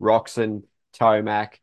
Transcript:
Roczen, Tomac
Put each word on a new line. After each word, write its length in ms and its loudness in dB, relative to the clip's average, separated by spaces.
Roczen, 640 0
Tomac 720 0